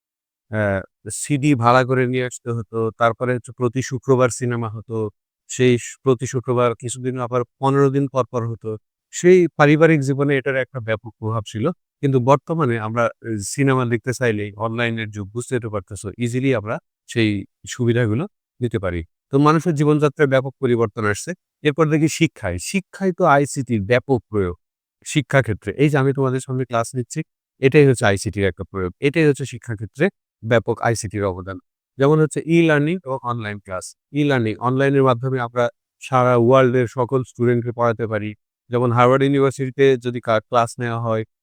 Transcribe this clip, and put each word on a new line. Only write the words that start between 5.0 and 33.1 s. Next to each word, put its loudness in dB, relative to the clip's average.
সেই 4
স-, -12
প্রতি 2
শুক্রবার -2
কিছুদিন -8
আবার -4
পনেরো 4
দিন 0
পর -2
পর -4
হতো। -8
সেই 4
পারিবারিক 6
জীবনে 0
এটার -2
একটা -6
ব্যাপক -6
প্রভাব -4
ছিল। -4
কিন্তু -2
বর্তমানে 0
আমরা, -2
এ, -6
সিনেমা 0
দেখতে -2
চাইলেই -2
অনলাইনের -4
যুগ, -10
বুঝতেই -6
তো -10
পারতেছো, -10
ইজিলি -2
আমরা -6
সেই -2
সুবিধাগুলো 0
নিতে -4
পারি। -4
তো 2
মানুষের 4
জীবনযাত্রায় 2
ব্যাপক 0
পরিবর্তন 0
আসছে। -2
এরপর 0
দেখি 2
শিক্ষায়। -2
শিক্ষায় -6
তো -2
আইসিটির 2
ব্যাপক 0
প্রয়োগ -2
শিক্ষাক্ষেত্রে। -2
এই 2
যে 0
আমি 2
তোমাদের -2
সামনে -6
ক্লাস -4
নিচ্ছি, -6
এটাই 4
হচ্ছে 2
আইসিটির 0
একটা -4
প্রয়োগ। -6
এটাই 0
হচ্ছে 2
শিক্ষাক্ষেত্রে -6
ব্যাপক 0
আইসিটির -2
অবদান। -6
যেমন 4
হচ্ছে 0
e-learning 2
এবং -6